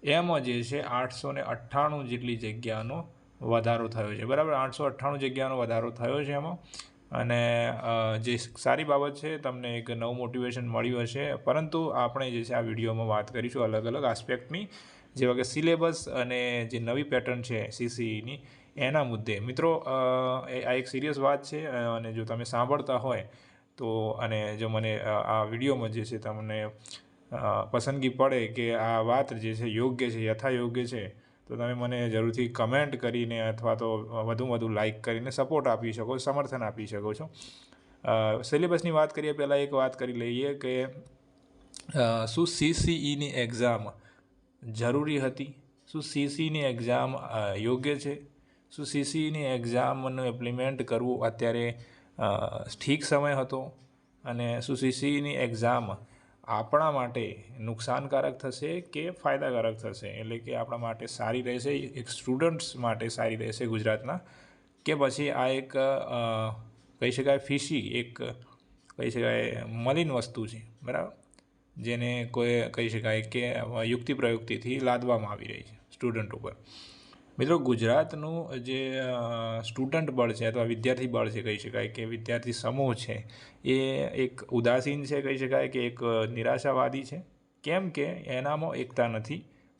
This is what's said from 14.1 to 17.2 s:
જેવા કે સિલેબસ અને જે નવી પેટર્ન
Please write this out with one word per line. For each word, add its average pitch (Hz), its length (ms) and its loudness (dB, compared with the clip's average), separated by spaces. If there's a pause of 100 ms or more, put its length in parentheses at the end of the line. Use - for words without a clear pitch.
જેવા 123 180 4
કે 127 100 2
સિલેબસ 160 680 2
અને 123 600 0
જે 120 80 -2
નવી 120 240 0
પેટર્ન 123 380 0